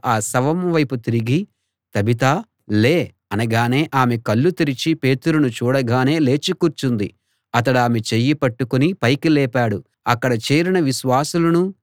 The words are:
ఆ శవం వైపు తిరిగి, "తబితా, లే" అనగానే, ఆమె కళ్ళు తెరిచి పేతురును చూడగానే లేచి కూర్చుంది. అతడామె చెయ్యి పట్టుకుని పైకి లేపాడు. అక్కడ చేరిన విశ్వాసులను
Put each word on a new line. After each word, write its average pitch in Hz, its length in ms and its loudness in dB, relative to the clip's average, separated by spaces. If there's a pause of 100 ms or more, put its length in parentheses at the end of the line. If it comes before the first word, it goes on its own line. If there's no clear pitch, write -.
ఆ 113 140 0
శవం 160 520 -2
వైపు 147 240 0
తిరిగి, 117 520 -2 (480)
"తబితా, 123 480 0 (260)
లే" 123 420 2 (200)
అనగానే, 117 640 0
ఆమె 123 220 2
కళ్ళు 117 340 0
తెరిచి 160 440 -2
పేతురును 151 520 0
చూడగానే 127 720 0
లేచి 151 340 0
కూర్చుంది. 127 600 -2 (400)
అతడామె 120 440 2
చెయ్యి 117 340 0
పట్టుకుని 135 600 -2
పైకి 143 360 0
లేపాడు. 123 560 0 (220)
అక్కడ 120 280 0
చేరిన 170 460 0
విశ్వాసులను 165 1040 0